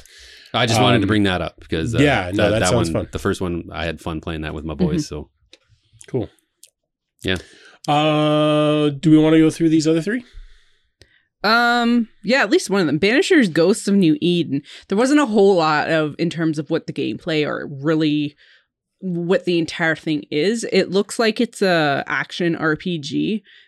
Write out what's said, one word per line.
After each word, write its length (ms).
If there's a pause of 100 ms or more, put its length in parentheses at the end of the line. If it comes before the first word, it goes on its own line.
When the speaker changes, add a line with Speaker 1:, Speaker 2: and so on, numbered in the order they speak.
(540)
Speaker 1:
I 120
just 140
wanted 200
to 40
Speaker 2:
Um, 40
Speaker 1:
bring 160
that 180
up 180
because, 340
uh, 40
Speaker 2:
yeah, 340
no, 120
Speaker 1:
that, 60
Speaker 2:
that 100
Speaker 1:
that 100
Speaker 2:
sounds 200
Speaker 1:
one, 140
Speaker 2:
fun. 80
Speaker 1:
the 60
first 220
one, 320
I 120
had 160
fun 200
playing 220
that 120
with 100
my 100
boys, 320
Speaker 3:
Mm-hmm. 100
Speaker 1:
so. 140 (760)
Speaker 2:
Cool. 240 (920)
Speaker 1:
Yeah. 120 (560)
Speaker 2:
Uh, 960
do 200
we 80
wanna 200
go 120
through 200
these 180
other 120
three? 240 (1200)
Speaker 3:
Um, 640 (160)
yeah, 180
at 80
least 180
one 120
of 80
them. 100
Banishers, 540
Ghosts 340
of 80
New 260
Eden. 420 (260)
There 100
wasn't 220
a 60
whole 280
lot 340
of, 300
in 120
terms 280
of 100
what 200
the 40
gameplay 540
or 220 (120)
really 540 (640)
what 460
the 140
entire 360
thing 380
is. 400
It 180
looks 280
like 220
it's 220
a 460
action 480
R 180
P 240
G, 460 (240)